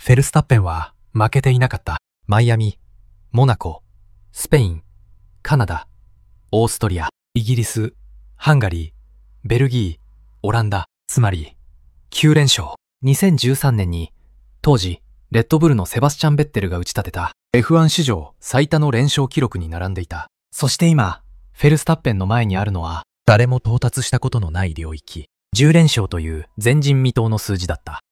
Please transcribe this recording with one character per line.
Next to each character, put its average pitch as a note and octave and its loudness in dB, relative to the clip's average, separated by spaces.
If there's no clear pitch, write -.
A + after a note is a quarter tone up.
フ - 4
ェ - 8
ル C#3 2
ス - -4
タ D3+ 2
ッ D3 0
ペ B2+ 4
ン G#2 2
は - -8
負 A2 0
け C3+ 0
て C3+ 2
い B2+ 2
な B2+ 2
か - -8
っ - -12
た。 - -8
マ G#2 2
イ A#2+ 2
ア A#2 2
ミ、 A2 -4
モ B2 4
ナ B2 0
コ、 - -12
ス - -12
ペ D#3 2
イ G2 2
ン、 E2 -10
カ D3+ 0
ナ A2+ 2
ダ、 E2+ -10
オ A2 2
ー A#2 0
ス - -8
ト A2 -2
リ F#2 -2
ア、 - -6
イ A#2 -2
ギ A#2 0
リ A2+ 0
ス、 - -6
ハ D3+ 0
ン C#3 4
ガ G#2 0
リ E2 -8
ー、 - -18
ベ A2+ 0
ル C3+ 2
ギ G#2+ -4
ー、 - -
オ G#2+ -2
ラ A2+ 0
ン G#2+ -2
ダ、 G2 -4
つ - -2
ま A2 2
り、 E2+ -8
九 D3+ 2
連 D3+ 4
勝。 G2+ -2
二 C3+ 2
千 F#3 4
十 B2+ 0
三 C3+ 0
年 F#2 0
に、 E2+ -8
当 C#3+ 4
時、 F2+ -4
レ A2+ 2
ッ - 0
ド D#3+ 2
ブ D#3+ 4
ル C#3 4
の F#2 -2
セ - -6
バ C#3+ 2
ス C#3+ -4
チ - -4
ャ D3+ 4
ン・ D3 2
ベ D3 2
ッ D3 -18
テ G#2 -4
ル F#2+ -4
が F2 -4
打 F2 -6
ち - -10
立 G2+ -4
て - -10
た、 - -8
エ B2 4
フ E3 2
ワ E3 6
ン D#3 4
史 D#3+ 0
上 F#2+ -4
最 C#3+ -2
多 D#3+ 0
の D3+ 0
連 A#2 0
勝 C#3 0
記 - -4
録 A2+ -4
に E2+ -8
並 F2 -8
ん F#2+ -6
で F2+ -8
い E2+ -10
た。 - -12
そ - -2
し - -4
て E3+ 2
今、 C3+ 2
フ - 0
ェ D3 6
ル D#3 2
ス - -6
タ E3 0
ッ D#3+ 0
ペ A#2+ -4
ン G2 -2
の F#2 -2
前 A2+ 0
に F#2+ -2
あ F#2+ -2
る G#2 -2
の F2+ -4
は、 E2 -8
誰 A2+ 6
も B2 0
到 A#2+ -2
達 B2 -2
し - -6
た B2 0
こ C3 -2
と A#2+ -2
の E2+ -4
な F#2 -2
い E2 -6
領 D#2 -10
域。 - -16
十 D3 4
連 E3 8
勝 A2 0
と F2 -6
い D#2+ -8
う D#2 -16
前 C3 2
人 C#3 2
未 B2+ 2
到 A2+ 0
の A2 -2
数 G2+ -4
字 F2 -6
だ - -4
っ - -16
た。 - -14